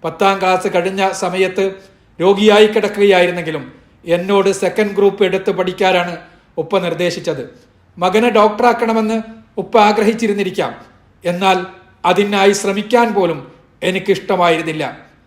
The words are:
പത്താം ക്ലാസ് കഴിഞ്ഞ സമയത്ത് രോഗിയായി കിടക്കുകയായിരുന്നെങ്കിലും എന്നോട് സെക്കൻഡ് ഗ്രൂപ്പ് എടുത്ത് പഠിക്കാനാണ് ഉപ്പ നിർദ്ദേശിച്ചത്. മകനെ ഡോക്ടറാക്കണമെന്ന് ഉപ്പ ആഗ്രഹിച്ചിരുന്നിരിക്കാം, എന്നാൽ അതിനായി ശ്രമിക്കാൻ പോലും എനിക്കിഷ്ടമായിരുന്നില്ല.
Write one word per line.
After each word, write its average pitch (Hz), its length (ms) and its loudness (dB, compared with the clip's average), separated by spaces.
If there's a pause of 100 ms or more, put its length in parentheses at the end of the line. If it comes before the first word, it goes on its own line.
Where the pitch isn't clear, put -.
പത്താം 196 340 0
ക്ലാസ് 185 360 0
കഴിഞ്ഞ 190 360 0
സമയത്ത് 185 640 -2 (480)
രോഗിയായി 202 460 4
കിടക്കുകയായിരുന്നെങ്കിലും 180 1040 0 (320)
എന്നോട് 190 480 0
സെക്കൻഡ് 196 380 -2
ഗ്രൂപ്പ് 196 340 2
എടുത്ത് 190 260 -2
പഠിക്കാനാണ് 180 640 0 (420)
ഉപ്പ 165 200 -2
നിർദ്ദേശിച്ചത്. 170 720 -4 (480)
മകനെ 202 320 2
ഡോക്ടറാക്കണമെന്ന് 226 920 2 (360)
ഉപ്പ 196 200 0
ആഗ്രഹിച്ചിരുന്നിരിക്കാം, 202 960 0 (500)
എന്നാൽ 180 420 0 (380)
അതിനായി 196 480 2
ശ്രമിക്കാൻ 208 600 0
പോലും 165 380 -2 (300)
എനിക്കിഷ്ടമായിരുന്നില്ല. 170 1160 -2 (280)